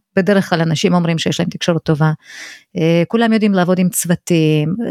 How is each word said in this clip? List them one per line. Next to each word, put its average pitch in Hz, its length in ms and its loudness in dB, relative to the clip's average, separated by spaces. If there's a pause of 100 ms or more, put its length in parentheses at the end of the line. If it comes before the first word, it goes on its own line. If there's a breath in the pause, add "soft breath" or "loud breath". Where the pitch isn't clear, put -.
(160)
בדרך 190 340 2
כלל 170 100 0
אנשים 165 340 0
אומרים 170 240 0
שיש - 220 -4
להם 175 80 -2
תקשורת 170 340 -2
טובה, 156 300 0 (640 loud breath)
אה, 170 320 2
כולם 226 240 0
יודעים 214 220 2
לעבוד 180 240 2
עם 185 100 2
צוותים, 160 840 0 (160)